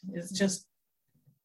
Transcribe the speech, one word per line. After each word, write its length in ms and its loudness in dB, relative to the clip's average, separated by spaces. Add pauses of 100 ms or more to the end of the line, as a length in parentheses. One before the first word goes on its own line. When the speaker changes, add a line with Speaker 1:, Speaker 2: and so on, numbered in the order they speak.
(140)
Speaker 1:
It's 140 -6
Speaker 2:
Mm-hmm. 80 -6
Speaker 1:
just 320 2 (760)